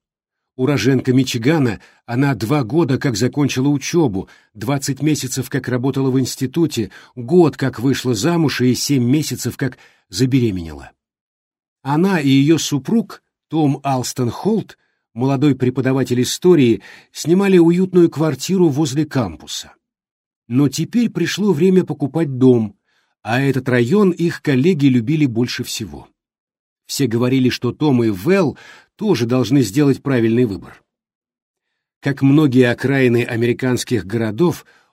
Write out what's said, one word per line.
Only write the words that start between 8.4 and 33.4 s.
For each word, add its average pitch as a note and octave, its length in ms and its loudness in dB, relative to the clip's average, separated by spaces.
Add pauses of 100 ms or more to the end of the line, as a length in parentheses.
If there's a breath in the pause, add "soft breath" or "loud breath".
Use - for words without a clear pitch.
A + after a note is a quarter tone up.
и B2 120 2
семь C3 300 0
месяцев B2+ 540 -2
как - 220 -6 (280 soft breath)
забеременела. F#2 840 -2 (920)
Она D#3+ 400 0
и C#3 80 0
ее C#3 280 4
супруг, D#3+ 640 -4 (280)
Том D3 340 0
Алстон B2+ 460 -4
Холт, - 480 -4 (360)
молодой C3+ 420 0
преподаватель C3 680 -2
истории, B2 600 2 (300 loud breath)
снимали F#3+ 460 2
уютную F3 520 4
квартиру D#3+ 600 0
возле C#3+ 360 -2
кампуса. - 680 -8 (760)
Но C3 220 2
теперь F3+ 400 -2
пришло F3 420 -2
время F3+ 320 4
покупать D3 540 -4
дом — A#2+ 400 4 (500)
а A#2+ 140 0
этот C3 280 -2
район C3+ 420 2
их E3 320 -4
коллеги C#3+ 420 0
любили C3+ 400 2
больше A#2+ 380 -4
всего. D2 440 -12 (800)
Все - 220 -2
говорили, B2 420 2
что A#2+ 220 -4
Том C3+ 320 2
и A2+ 80 2
Вэл C3+ 440 0 (400 loud breath)
тоже D#3 300 -2
должны B2+ 380 2
сделать C3 400 0
правильный B2 420 2
выбор. - 380 -10 (1200)
Как C#3 180 -4
многие C3+ 480 4
окраины B2+ 540 0
американских A#2+ 840 -2